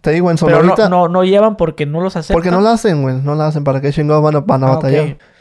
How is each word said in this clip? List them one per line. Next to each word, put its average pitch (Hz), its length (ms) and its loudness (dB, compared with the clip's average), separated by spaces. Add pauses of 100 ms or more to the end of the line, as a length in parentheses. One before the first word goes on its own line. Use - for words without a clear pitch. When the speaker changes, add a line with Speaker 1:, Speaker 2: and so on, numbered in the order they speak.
Speaker 1:
Te - 80 -2
digo, 175 220 0
en 165 60 0
Speaker 2:
Pero 175 120 0
no, 165 80 4
Speaker 1:
Sonorita 190 320 2
Speaker 2:
no, 180 180 2
no 180 160 0
llevan 202 320 2
porque 160 300 -4
no 156 160 -6
los 185 140 -6
aceptan. 170 180 -4
Speaker 1:
Porque 170 160 0
no 180 120 2
la 220 100 2
hacen, 190 320 0
güey. 131 180 -2
No 143 140 -4
la 156 120 -2
hacen. 151 180 -4
¿Para 135 160 -2
qué 143 100 -2
chingados 151 320 0
van 151 140 2
a, - 20 2
van 135 240 -2
a 131 40 2
Speaker 2:
Ah, 131 100 2
Speaker 1:
batallar? 139 280 0
Speaker 2:
ok. 143 120 -10 (240)